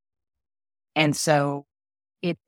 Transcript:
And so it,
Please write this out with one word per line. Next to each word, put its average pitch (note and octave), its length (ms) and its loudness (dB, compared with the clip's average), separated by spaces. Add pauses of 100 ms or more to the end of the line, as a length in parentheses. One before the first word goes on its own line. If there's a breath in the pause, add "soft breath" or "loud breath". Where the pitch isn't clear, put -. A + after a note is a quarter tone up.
(960)
And D3 180 2
so C#3+ 520 0 (560)
it, F3 260 -4